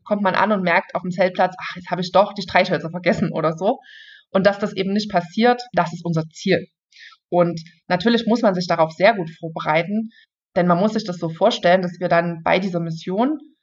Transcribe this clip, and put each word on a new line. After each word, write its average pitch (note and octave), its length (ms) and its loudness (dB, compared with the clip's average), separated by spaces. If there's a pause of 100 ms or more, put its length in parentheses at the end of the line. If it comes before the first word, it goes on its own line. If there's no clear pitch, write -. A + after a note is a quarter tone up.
kommt G3+ 180 -2
man F#3+ 120 2
an G3+ 160 2
und G3+ 120 0
merkt F3 340 0
auf D#3 60 -6
dem F3+ 100 -6
Zeltplatz, F#3 440 0
„Ach, - 200 -12
jetzt - 160 -12
habe F3+ 80 -2
ich F3+ 100 -4
doch G3+ 220 4
die G3+ 100 -6
Streichhölzer F3+ 480 0
vergessen“ D#3+ 420 -2
oder D#3+ 200 -2
so. F#3 260 -2 (520)
Und G3 160 2
dass G3 120 2
das G#3+ 160 -4
eben G3 180 -2
nicht G#3 200 -2
passiert, A3 500 0 (120)
das E3+ 180 0
ist F3 120 -12
unser D#3+ 240 -2
Ziel. - 380 -2 (600)
Und F3 320 0 (260)
natürlich A3 400 0
muss A3+ 160 0
man G#3 100 4
sich F3+ 140 -4
darauf E3 240 2
sehr G3 240 4
gut E3+ 160 -6
vorbereiten, E3+ 800 -4 (480)
denn F3+ 100 2
man F3 140 4
muss G#3+ 140 0
sich A3 100 -2
das F3 140 -8
so E3+ 100 -4
vorstellen, F#3 540 2
dass F3+ 180 -8
wir F3+ 80 -2
dann E3+ 340 0
bei F3 160 2
dieser F#3 220 -2
Mission F#3 580 -2 (240)